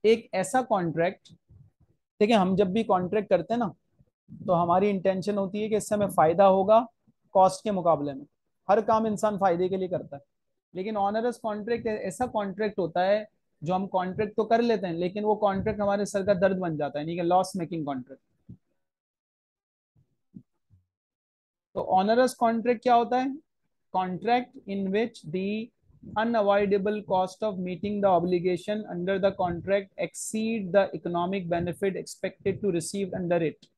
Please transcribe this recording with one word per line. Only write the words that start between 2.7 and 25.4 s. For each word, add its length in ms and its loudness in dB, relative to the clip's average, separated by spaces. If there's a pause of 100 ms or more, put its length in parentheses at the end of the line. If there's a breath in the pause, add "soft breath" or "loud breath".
भी 120 0
contract 440 0
करते 260 0
हैं 40 -2
ना, 100 0 (760)
तो 60 0
हमारी 380 4
intention 480 0
होती 240 -4
है 60 -4
कि 80 0
इससे 180 -2
हमें 160 0
फायदा 360 6
होगा 340 6 (540)
cost 300 4
के 60 -2
मुकाबले 440 0
में। 100 -14 (440)
हर 140 4
काम 240 2
इंसान 320 -2
फायदे 300 2
के 80 -2
लिए 120 -4
करता 280 -8
है, 60 -18 (520)
लेकिन 240 -6
onerous 400 -2
contract 480 -6
ऐसा 420 -4
contract 500 -4
होता 240 -2
है 240 0 (360)
जो 120 -2
हम 140 -2
contract 480 -4
तो 80 0
कर 160 2
लेते 260 0
हैं, 80 -4
लेकिन 300 -4
वो 120 2
contract 440 -2
हमारे 260 0
सर 200 -4
का 100 4
दर्द 220 2
बन 180 -4
जाता 220 -4
है, 60 -4
यानी 120 -6
कि 60 -4
लॉस 340 2
making 300 -6
कॉन्ट्रैक्ट। 360 -10 (3500)
तो 60 -6 (140)
onerous 400 2
कॉन्ट्रैक्ट 480 0
क्या 120 4
होता 240 2
है? 180 -2 (580)
Contract 600 -2 (120)
in 240 -4
which 280 -2 (140)
the 360 -4 (320)